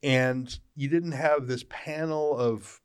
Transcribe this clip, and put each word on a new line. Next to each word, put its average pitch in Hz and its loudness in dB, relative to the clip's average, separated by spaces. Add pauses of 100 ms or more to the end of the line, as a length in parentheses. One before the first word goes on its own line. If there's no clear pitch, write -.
And 127 2 (200)
you 139 -2
didn't 170 0
have 147 2
this 123 -4
panel 151 -2
of 113 -2